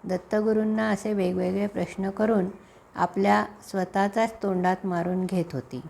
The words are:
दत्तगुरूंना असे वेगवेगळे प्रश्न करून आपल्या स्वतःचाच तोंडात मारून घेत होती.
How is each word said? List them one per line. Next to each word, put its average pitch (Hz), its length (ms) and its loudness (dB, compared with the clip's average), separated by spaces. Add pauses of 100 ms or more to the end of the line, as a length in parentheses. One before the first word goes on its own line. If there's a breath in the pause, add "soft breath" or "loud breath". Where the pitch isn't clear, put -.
दत्तगुरूंना 214 840 0
असे 214 240 0
वेगवेगळे 185 540 0
प्रश्न 190 440 -4
करून 208 360 2 (480 loud breath)
आपल्या 202 500 2 (260)
स्वतःचाच 202 720 0
तोंडात 185 420 2
मारून 180 420 0
घेत 180 260 0
होती. 127 380 -8